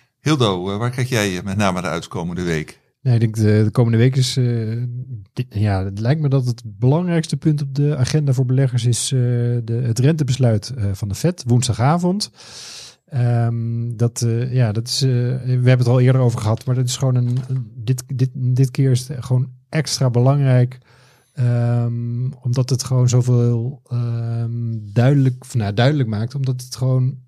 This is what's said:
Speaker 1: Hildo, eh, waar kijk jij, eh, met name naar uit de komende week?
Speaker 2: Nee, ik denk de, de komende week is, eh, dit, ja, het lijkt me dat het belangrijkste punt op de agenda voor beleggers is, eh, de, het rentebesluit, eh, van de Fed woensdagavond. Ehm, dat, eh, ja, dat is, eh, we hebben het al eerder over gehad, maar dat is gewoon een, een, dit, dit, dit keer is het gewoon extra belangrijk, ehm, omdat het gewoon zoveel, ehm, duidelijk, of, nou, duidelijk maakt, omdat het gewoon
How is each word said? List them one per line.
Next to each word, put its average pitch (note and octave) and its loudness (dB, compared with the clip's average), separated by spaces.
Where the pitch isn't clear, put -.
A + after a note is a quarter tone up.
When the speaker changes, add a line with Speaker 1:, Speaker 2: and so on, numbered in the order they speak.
Speaker 1:
Hildo, G2+ 0
eh, G2+ -4
waar A#2 -2
kijk B2 -4
jij, G#2 0
eh, F2+ -8
met G2 -4
name F#2+ 0
naar F2 -4
uit E2 -4
de - -18
komende F2 -6
week? D#2+ -4
Speaker 2:
Nee, B2+ 0
ik A#2 2
denk G#2+ 0
de, G#2+ 4
de G#2+ 0
komende A2+ 2
week B2+ 4
is, C3 0
eh, A#2+ -2
dit, B2 -6
ja, G2+ 0
het G2 -6
lijkt C3+ 0
me D3 0
dat C3 2
het A#2 -4
belangrijkste D3+ 0
punt D3+ 0
op C#3 -6
de D3 0
agenda C#3 0
voor B2+ 2
beleggers B2+ 0
is, A#2+ 0
eh, C3 0
de, A#2 -4
het A#2 -2
rentebesluit, B2+ 2
eh, G#2+ -4
van G#2 -6
de G2 -4
Fed - -4
woensdagavond. C#3+ 0
Ehm, A#2 -2
dat, A#2 0
eh, A#2+ 0
ja, B2 2
dat A2+ -4
is, - -4
eh, C3 2
we B2 -2
hebben B2+ 4
het B2 2
al B2 4
eerder C3 6
over A#2+ 2
gehad, G#2+ -2
maar B2+ 0
dat B2+ 0
is B2 -4
gewoon C3 0
een, B2 0
een, B2+ -6
dit, B2+ -4
dit, B2+ 0
dit B2+ 0
keer C3+ 2
is B2 0
het A#2+ -10
gewoon B2+ 0
extra D3 -2
belangrijk, B2+ 4
ehm, A#2+ -2
omdat B2+ -2
het B2+ -2
gewoon B2 2
zoveel, A#2+ 2
ehm, A#2 -4
duidelijk, C3 4
of, - -20
nou, G#2 0
duidelijk B2 2
maakt, A2 -4
omdat C3 -4
het - -14
gewoon B2+ 0